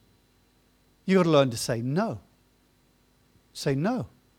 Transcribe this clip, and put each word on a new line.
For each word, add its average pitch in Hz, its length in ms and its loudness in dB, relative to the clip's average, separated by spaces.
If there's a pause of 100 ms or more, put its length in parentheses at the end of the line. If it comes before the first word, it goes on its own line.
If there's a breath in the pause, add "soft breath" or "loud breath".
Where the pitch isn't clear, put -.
(1040)
You've 190 140 4
got 180 40 4
to 170 60 2
learn 139 220 6
to 113 60 -8
say 117 240 -6
no. 143 380 -4 (1300)
Say 143 220 -4
no. 190 320 -4 (320)